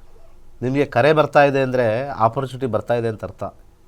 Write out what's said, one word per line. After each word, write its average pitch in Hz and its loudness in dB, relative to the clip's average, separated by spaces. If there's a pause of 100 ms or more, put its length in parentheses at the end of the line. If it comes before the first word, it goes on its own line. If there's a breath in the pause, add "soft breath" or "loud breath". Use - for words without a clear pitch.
(640)
ನಿಮಗೆ 135 0
ಕರೆ 123 2
ಬರ್ತಾ 147 4
ಇದೆ 139 2
ಅಂದರೆ 127 0
ಆಪರ್ಚುನಿಟಿ 131 -2
ಬರ್ತಾ 110 -2
ಇದೆ 117 -2
ಅಂತ 110 -8
ಅರ್ಥ. 95 -12 (460)